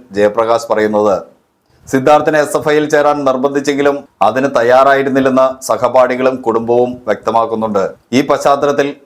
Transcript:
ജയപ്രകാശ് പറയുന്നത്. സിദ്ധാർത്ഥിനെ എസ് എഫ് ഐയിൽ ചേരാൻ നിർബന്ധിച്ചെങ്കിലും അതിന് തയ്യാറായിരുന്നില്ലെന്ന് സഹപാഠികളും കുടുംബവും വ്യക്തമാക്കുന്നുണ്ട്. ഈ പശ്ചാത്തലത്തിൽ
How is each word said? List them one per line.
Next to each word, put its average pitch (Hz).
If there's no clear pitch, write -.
ജയപ്രകാശ് 110
പറയുന്നത്. 104
സിദ്ധാർത്ഥിനെ 151
എസ് 143
എഫ് 151
ഐയിൽ 151
ചേരാൻ 147
നിർബന്ധിച്ചെങ്കിലും 139
അതിന് 123
തയ്യാറായിരുന്നില്ലെന്ന് 131
സഹപാഠികളും 127
കുടുംബവും 120
വ്യക്തമാക്കുന്നുണ്ട്. 110
ഈ 123
പശ്ചാത്തലത്തിൽ 143